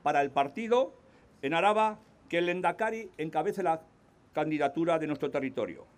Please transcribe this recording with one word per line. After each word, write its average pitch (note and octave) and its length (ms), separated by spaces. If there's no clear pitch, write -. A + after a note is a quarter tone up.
para D3 200
el C#3 100
partido A3 640
en C#3+ 100
Araba, G#3+ 460
que E3+ 100
el F3 80
Lehendakari F#3 680
encabece D#3+ 440
la E3 220
candidatura D#3 640
de D#3 100
nuestro D3 220
territorio. B2 560